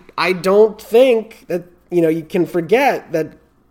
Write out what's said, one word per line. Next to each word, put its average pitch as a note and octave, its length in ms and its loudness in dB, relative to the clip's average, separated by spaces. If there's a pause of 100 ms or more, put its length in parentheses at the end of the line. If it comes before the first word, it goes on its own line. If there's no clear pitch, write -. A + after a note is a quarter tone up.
(180)
I E3+ 160 -2
don't G3+ 480 0
think A#3 640 0
that, E3+ 180 -8 (240)
you F3 120 0
know, D#3+ 80 2
you D#3+ 140 -4
can F3 220 -4
forget F3+ 680 -2
that D#3 240 -6 (340)